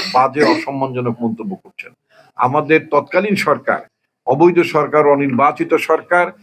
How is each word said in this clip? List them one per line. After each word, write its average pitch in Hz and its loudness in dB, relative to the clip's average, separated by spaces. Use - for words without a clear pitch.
বাজে 131 2
অসম্মানজনক 135 -4
মন্তব্য 110 -6
করছেন। - -20
আমাদের 143 2
তৎকালীন 185 0
সরকার, - -2
অবৈধ 165 2
সরকার, 151 2
অনির্বাচিত 143 0
সরকার, 175 0